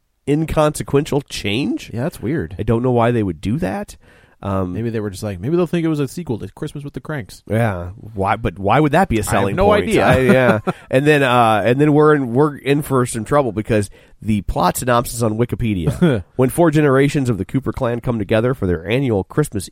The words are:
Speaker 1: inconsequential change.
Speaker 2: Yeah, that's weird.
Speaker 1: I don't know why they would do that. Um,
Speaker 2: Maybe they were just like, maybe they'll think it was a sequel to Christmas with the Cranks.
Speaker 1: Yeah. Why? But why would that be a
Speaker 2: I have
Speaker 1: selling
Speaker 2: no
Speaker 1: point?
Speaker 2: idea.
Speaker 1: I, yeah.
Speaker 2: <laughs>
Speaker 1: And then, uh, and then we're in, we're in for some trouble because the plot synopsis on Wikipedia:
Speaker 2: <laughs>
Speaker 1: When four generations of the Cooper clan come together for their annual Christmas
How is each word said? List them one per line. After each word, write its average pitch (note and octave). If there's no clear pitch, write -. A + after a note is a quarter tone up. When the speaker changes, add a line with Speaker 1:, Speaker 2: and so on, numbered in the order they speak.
Speaker 1:
inconsequential D3
change. C#3
Speaker 2:
Yeah, A#2
that's -
weird. G#2
Speaker 1:
I A#2
don't A2+
know B2+
why A#2
they A#2
would F2
do A2
that. F#3
Um, F#2+
Speaker 2:
Maybe A2+
they A2
were G#2
just F#2+
like, G2+
maybe D3+
they'll F3
think E3+
it D#3+
was D3+
a C3+
sequel C3
to F#2+
Christmas D3
with C#3+
the C3+
Cranks. C#3
Speaker 1:
Yeah. G2
Why? G#2
But G#2+
why G#2
would D3+
that F3+
be A#2
a G#2
Speaker 2:
I F#2+
have -
Speaker 1:
selling G2
Speaker 2:
no F#3+
Speaker 1:
point? G#3
Speaker 2:
idea. G3+
Speaker 1:
I, B2+
yeah. B2
Speaker 2:
<laughs> F3+
Speaker 1:
And C3+
then, D3
uh, A#2+
and B2
then D3+
we're D3+
in, C3+
we're C#3+
in C#3+
for C3
some A2+
trouble C#3
because G#2
the G#2+
plot -
synopsis A#2+
on G#2+
Wikipedia: A2
Speaker 2:
<laughs> -
Speaker 1:
When B2+
four E3
generations C#3+
of A2+
the F#2
Cooper -
clan A#2+
come A#2+
together A2+
for G2+
their F2
annual A2+
Christmas -